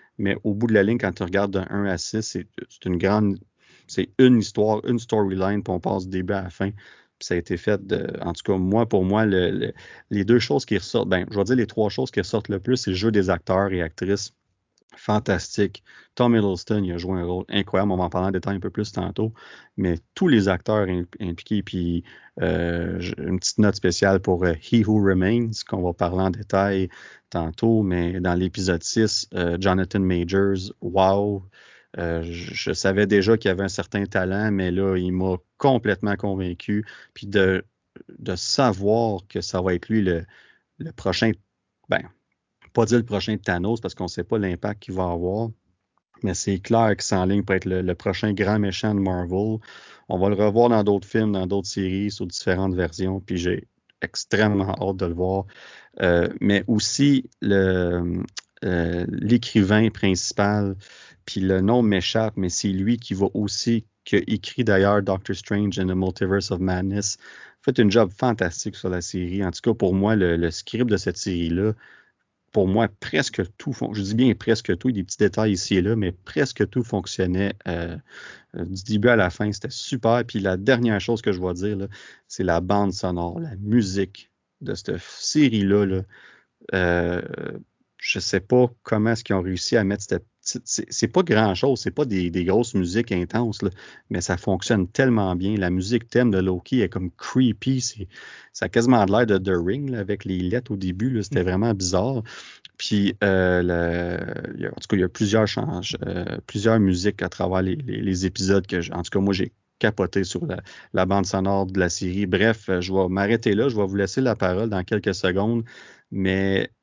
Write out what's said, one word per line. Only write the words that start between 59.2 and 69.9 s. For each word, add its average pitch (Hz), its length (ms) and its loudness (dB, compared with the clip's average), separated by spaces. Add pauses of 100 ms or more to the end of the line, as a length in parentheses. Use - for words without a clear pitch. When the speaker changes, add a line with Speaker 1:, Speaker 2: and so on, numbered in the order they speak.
Speaker 1:
principal, 101 840 0 (520)
puis - 140 -6
le 95 200 2
nom 113 200 4
m'échappe, 110 560 0
mais 95 120 -2
c'est - 200 -4
lui 98 280 0
qui 113 180 -8
va 95 200 2
aussi, 107 520 -2 (180)
qui - 120 -2
a 101 100 4
écrit - 380 -4
d'ailleurs 101 360 4
Doctor 98 360 -4
Strange 101 420 -2
and 95 80 0
the 92 80 0
Multiverse 92 560 0
of 92 80 0
Madness, 95 600 -2 (440)
fait 131 160 0
une 104 140 6
job 107 180 4
fantastique 104 640 -2
sur - 140 -6
la 92 120 -2
série. 92 440 -4
En 87 80 -2
tout - 100 -12
cas, 113 120 2
pour 95 200 2